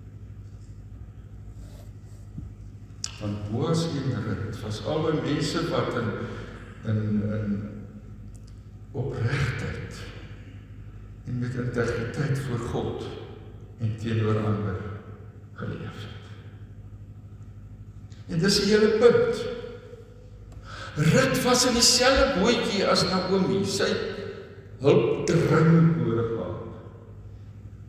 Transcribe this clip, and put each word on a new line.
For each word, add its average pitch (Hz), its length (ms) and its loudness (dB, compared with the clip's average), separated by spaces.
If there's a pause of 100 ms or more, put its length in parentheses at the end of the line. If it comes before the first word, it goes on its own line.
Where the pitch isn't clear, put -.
(3250)
Want 104 300 -4
Boas 160 340 2
en 120 420 -2
Rut - 340 -4
was - 260 -6
albei 156 340 2
mense 151 480 0
wat - 260 0
in, 110 160 -2 (760)
in, 107 380 0 (100)
in 104 380 -2 (1200)
opregtheid - 1080 -2 (1200)
en 123 140 -4
met 123 160 -4
integriteit 127 840 0
voor 120 200 -2
God - 460 -4 (760)
en 110 180 -2
teenoor 107 400 2
ander 98 400 0 (760)
geleef - 540 -8
het. - 120 -12 (2000)
En 180 100 -2
dis 202 220 4
die 196 140 4
hele 214 140 8
punt. - 560 6 (1500)
Rut 233 480 6
was 247 240 6
in 233 120 4
dieselfde 254 640 6
bootjie 220 460 4
as - 220 4
Naomi. 180 560 2
Sy - 240 0
het - 960 -6
hulp - 420 6
dringend 165 680 8
nodig 117 380 2
gehad. - 320 -6 (1200)